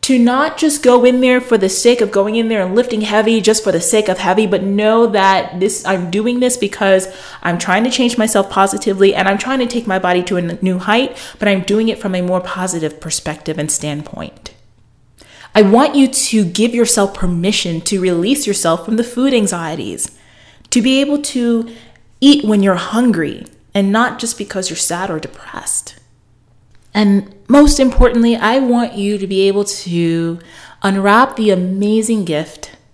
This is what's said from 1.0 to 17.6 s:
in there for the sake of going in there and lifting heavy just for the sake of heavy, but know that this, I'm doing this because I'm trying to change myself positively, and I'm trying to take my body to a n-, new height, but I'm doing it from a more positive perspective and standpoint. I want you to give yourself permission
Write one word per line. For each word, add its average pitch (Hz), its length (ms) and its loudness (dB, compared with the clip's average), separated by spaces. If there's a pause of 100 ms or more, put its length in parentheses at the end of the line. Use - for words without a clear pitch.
in 247 180 4
there 254 200 2
for 240 160 0
the 190 120 2
sake 240 300 2
of 208 120 0
going 202 240 0
in 226 140 0
there 214 140 0
and 185 120 -4
lifting 233 260 0
heavy 214 400 2
just 214 220 2
for 196 80 0
the 170 100 0
sake - 280 0
of 185 100 -2
heavy, 196 260 0
but 190 160 0
know 214 460 2
that 190 520 0
this, 196 260 -2
I'm 175 260 -2
doing 226 280 -2
this 247 180 0
because 196 500 0 (340)
I'm 170 160 -4
trying 196 280 0
to 262 40 0
change 240 300 0
myself 214 320 0
positively, 196 640 2
and 185 120 0
I'm 202 120 0
trying 262 200 -4
to 247 60 0
take 240 220 -4
my 190 100 -2
body 180 260 0
to 185 120 -4
a 180 60 0
n-, 170 200 -6
new 185 160 0
height, 214 400 -2 (220)
but 208 80 -2
I'm 190 140 0
doing 214 260 0
it 220 120 -4
from 190 140 -4
a 180 80 -4
more 180 200 -2
positive 175 580 -6
perspective 156 580 -8
and 151 140 -4
standpoint. - 840 -10 (1000)
I 214 60 6
want 247 340 4
you 269 120 6
to - 380 0
give 208 280 0
yourself 226 400 0
permission 175 680 -2